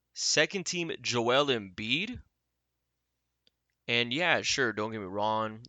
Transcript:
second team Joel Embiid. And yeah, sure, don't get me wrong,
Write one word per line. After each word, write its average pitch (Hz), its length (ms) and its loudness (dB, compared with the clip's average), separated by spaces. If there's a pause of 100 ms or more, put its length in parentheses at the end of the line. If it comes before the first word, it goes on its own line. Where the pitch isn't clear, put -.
(140)
second - 520 2
team 170 240 -4 (100)
Joel 120 460 4
Embiid. 120 760 -2 (1700)
And 120 220 0
yeah, 147 300 2
sure, 117 320 0
don't 107 180 -2
get 110 80 -6
me 95 60 -8
wrong, 110 640 -2